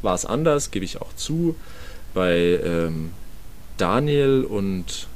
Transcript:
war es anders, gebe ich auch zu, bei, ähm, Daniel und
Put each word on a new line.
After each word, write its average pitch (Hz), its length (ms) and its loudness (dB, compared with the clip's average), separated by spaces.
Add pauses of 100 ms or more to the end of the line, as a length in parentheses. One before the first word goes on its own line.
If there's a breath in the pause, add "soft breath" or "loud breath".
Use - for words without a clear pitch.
war 95 140 2
es - 100 -4
anders, 147 460 2
gebe 95 140 -2
ich - 160 -8
auch - 160 -10
zu, 160 380 0 (580 loud breath)
bei, 87 500 4
ähm, 82 480 0 (640)
Daniel 135 680 4
und 98 720 -4